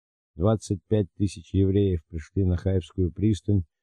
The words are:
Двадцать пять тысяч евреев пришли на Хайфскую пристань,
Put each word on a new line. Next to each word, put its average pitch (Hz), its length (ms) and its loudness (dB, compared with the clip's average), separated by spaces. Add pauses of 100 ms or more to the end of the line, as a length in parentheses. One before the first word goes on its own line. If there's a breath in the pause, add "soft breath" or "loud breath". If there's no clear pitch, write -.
(340)
Двадцать 101 520 -2
пять 107 280 0
тысяч - 380 -6
евреев 95 540 2
пришли 85 380 -4
на 90 120 2
Хайфскую 92 560 -2
пристань, 98 520 0 (180)